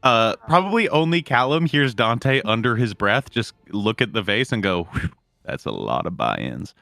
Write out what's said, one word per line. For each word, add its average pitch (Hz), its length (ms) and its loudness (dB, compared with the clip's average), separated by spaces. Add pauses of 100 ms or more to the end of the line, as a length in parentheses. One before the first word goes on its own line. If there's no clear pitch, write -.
Uh, 113 320 4 (120)
probably 196 420 2
only 165 320 2
Callum 139 440 0
hears 143 280 2
Dante 117 500 0
under 113 320 0
his 113 180 0
breath 104 360 0
just - 240 -4 (160)
look 104 320 -2
at 117 120 0
the 113 80 -2
vase 104 300 -2
and 117 100 -2
go, 92 220 0
Whew, - 260 -6 (340)
that's - 220 -10
a - 60 -6
lot 53 340 -4
of 87 100 -6
buy-ins. 58 680 -4